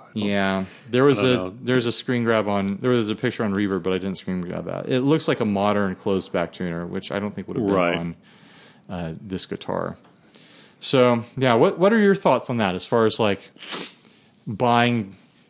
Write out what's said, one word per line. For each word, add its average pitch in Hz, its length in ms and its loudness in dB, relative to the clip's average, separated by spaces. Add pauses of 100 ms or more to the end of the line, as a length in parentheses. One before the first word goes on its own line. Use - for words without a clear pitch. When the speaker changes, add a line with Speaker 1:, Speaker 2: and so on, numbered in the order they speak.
(160)
Speaker 1:
Yeah, 98 480 -2 (260)
there 123 140 4
was 135 160 4
Speaker 2:
I - 20 0
don't 127 100 4
Speaker 1:
a, 123 40 2
Speaker 2:
know. 92 260 -6
Speaker 1:
there's 120 240 0
a 117 60 -2
screen 120 320 -2
grab 110 240 2
on, 101 300 -2
there 127 120 0
was 117 180 2
a 107 60 -2
picture 120 300 -4
on 101 100 -2
Reverb, 98 300 -2
but 95 80 -2
I 95 60 0
didn't 92 200 -6
screen 92 220 -6
grab 85 240 -8
that. 90 240 -8
It 127 140 0
looks 156 260 0
like 135 120 0
a 117 40 -2
modern 101 500 0
closed 95 380 -4
back 85 200 -2
tuner, 85 320 -6
which 95 280 -8
I 101 80 -4
don't 104 120 -6
think 95 140 -12
would 90 120 -8
have 110 80 0
been 98 80 2
Speaker 2:
Right. 87 220 2
Speaker 1:
on, 85 200 -6 (760)
uh, 85 300 -8
this 92 260 -6
guitar. - 500 -8 (840)
So 123 440 4 (120)
yeah, 131 180 4
what, 156 240 4
what 190 140 4
are 233 60 4
your 196 180 4
thoughts 135 340 2
on 120 60 -2
that 101 180 2
as - 120 -4
far 113 200 4
as, 107 140 0
like, 101 300 0 (1000)
buying 120 680 2 (360)